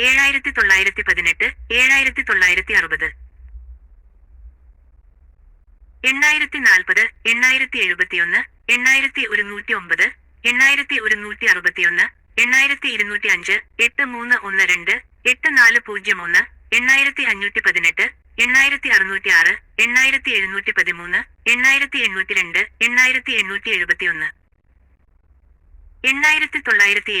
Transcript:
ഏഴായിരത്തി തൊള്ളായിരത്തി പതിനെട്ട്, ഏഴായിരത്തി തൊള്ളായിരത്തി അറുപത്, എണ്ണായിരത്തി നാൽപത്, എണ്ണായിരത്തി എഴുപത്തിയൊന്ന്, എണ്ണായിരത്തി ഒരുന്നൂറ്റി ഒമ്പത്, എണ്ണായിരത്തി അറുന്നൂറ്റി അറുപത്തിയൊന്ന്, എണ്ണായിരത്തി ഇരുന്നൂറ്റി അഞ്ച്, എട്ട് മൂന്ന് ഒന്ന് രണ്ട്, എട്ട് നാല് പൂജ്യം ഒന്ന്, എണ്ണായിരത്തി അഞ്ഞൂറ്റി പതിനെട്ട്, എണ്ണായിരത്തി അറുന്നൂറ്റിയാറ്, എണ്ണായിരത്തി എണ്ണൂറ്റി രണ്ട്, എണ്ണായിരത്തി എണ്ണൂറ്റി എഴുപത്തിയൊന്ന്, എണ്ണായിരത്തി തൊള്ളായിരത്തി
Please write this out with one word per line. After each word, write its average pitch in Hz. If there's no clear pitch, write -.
ഏഴായിരത്തി 269
തൊള്ളായിരത്തി 196
പതിനെട്ട്, 175
ഏഴായിരത്തി 262
തൊള്ളായിരത്തി 190
അറുപത്, 160
എണ്ണായിരത്തി 302
നാൽപത്, 196
എണ്ണായിരത്തി 254
എഴുപത്തിയൊന്ന്, 180
എണ്ണായിരത്തി 269
ഒരുന്നൂറ്റി 208
ഒമ്പത്, 180
എണ്ണായിരത്തി 269
അറുന്നൂറ്റി 208
അറുപത്തിയൊന്ന്, 175
എണ്ണായിരത്തി 269
ഇരുന്നൂറ്റി 208
അഞ്ച്, 190
എട്ട് 240
മൂന്ന് 240
ഒന്ന് 190
രണ്ട്, 180
എട്ട് 254
നാല് 240
പൂജ്യം 196
ഒന്ന്, 175
എണ്ണായിരത്തി 269
അഞ്ഞൂറ്റി 202
പതിനെട്ട്, 175
എണ്ണായിരത്തി 269
അറുന്നൂറ്റിയാറ്, 190
എണ്ണായിരത്തി 262
എണ്ണൂറ്റി 294
രണ്ട്, 180
എണ്ണായിരത്തി 254
എണ്ണൂറ്റി 196
എഴുപത്തിയൊന്ന്, 175
എണ്ണായിരത്തി 302
തൊള്ളായിരത്തി 202